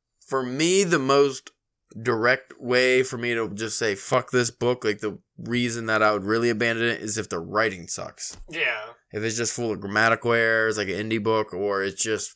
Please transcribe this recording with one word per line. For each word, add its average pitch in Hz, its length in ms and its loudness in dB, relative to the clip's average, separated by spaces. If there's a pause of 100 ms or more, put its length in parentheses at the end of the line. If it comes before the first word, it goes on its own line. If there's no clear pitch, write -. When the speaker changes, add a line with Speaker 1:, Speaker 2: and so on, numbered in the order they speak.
(280)
Speaker 1:
for 135 160 -2
me, 165 400 2
the 170 160 2
most 139 520 2 (500)
direct 120 580 0
way 127 440 4
for 127 140 -6
me 120 160 -2
to 113 200 -2
just 107 240 -6
say, 107 180 0
"Fuck - 360 -2
this 123 200 2
book," 120 320 -2
like, 104 160 0
the 104 180 -6 (200)
reason 117 500 -2
that 110 160 4
I 107 80 6
would 101 140 0
really 117 240 2
abandon 117 360 0
it 117 160 0
is 107 160 -4
if 104 120 -4
the 90 100 -4
writing 95 480 -2
sucks. - 500 -10 (120)
Speaker 2:
Yeah. 123 400 -6 (220)
Speaker 1:
If 104 120 -6
it's 113 140 -4
just 117 160 -2
full 117 180 -4
of 95 80 -4
grammatical 110 540 2
errors, 113 440 2
like 101 120 -2
an 104 200 -4
indie 110 140 0
book, 110 300 0
or 98 300 0
it's 98 180 -4
just 107 340 -4